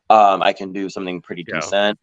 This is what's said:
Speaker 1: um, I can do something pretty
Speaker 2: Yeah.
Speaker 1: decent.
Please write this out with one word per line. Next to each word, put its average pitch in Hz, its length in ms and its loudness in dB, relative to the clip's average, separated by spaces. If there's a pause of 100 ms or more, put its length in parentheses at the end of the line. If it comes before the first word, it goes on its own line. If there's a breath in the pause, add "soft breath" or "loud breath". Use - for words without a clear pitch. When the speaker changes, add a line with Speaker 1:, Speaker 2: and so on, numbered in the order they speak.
Speaker 1:
um, 101 340 6
I 98 80 2
can 95 220 -10
do 95 160 -6
something 90 320 -10
pretty 85 260 -14
Speaker 2:
Yeah. 101 140 -10
Speaker 1:
decent. 101 420 -2